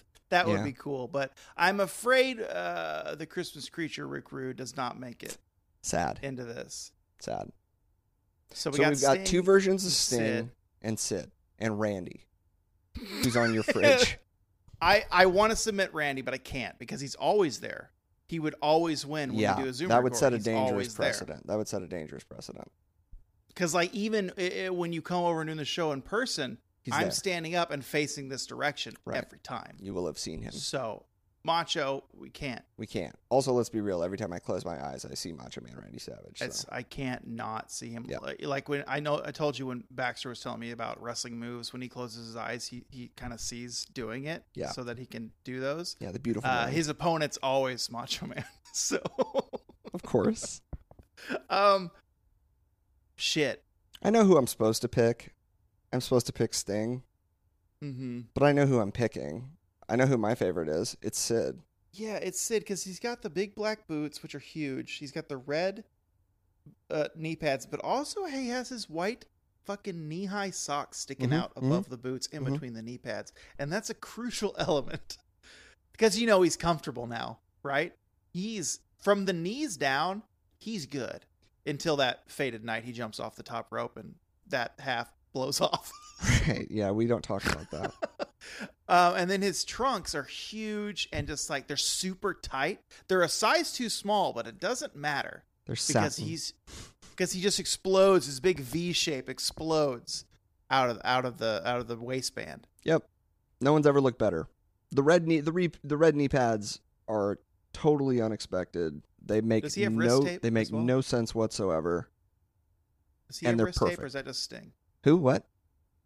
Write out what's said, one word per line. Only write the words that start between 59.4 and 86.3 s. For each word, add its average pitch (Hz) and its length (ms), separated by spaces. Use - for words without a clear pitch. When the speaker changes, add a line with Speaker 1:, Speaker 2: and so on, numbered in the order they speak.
Speaker 2:
I 110 60
know 127 100
who 135 120
my 110 180
favorite 87 340
is. 85 320
It's - 160
Sid. 80 420
Speaker 1:
Yeah, 214 240
it's 185 240
Sid, 214 240
'cause 190 180
he's 185 160
got 240 220
the 214 80
big 190 260
black 214 320
boots, 151 340
which 156 140
are 139 40
huge. 135 560
He's 143 180
got 156 160
the 139 80
red, 165 480
uh, 151 240
knee 160 220
pads, 135 280
but - 160
also 277 440
he 269 240
has 247 200
his 233 200
white 180 360
fucking 175 420
knee-high 190 440
socks - 480
sticking 127 300
Speaker 2:
Mm-hmm, 151 100
Speaker 1:
out - 160
Speaker 2:
mm-hmm. 127 120
Speaker 1:
above 170 220
the 127 80
boots 127 300
in 151 160
Speaker 2:
Mm-hmm. 135 100
Speaker 1:
between 139 200
the 113 80
knee 120 160
pads. 104 340
And 143 140
that's 214 180
a 226 60
crucial - 600
<laughs> - 40
element. - 580
Because 214 260
you 233 80
know 196 140
he's 170 160
comfortable 120 500
now, 120 320
right? 147 300
He's, 196 480
from 202 260
the 185 80
knees 202 440
down, 147 440
he's 214 260
good. - 400
Until 147 320
that 131 320
fated 117 340
night 113 200
he 123 80
jumps 113 280
off 113 160
the - 80
top 117 280
rope 117 260
and - 180
that 135 320
half 131 320
blows 135 280
<laughs> - 0
off. - 300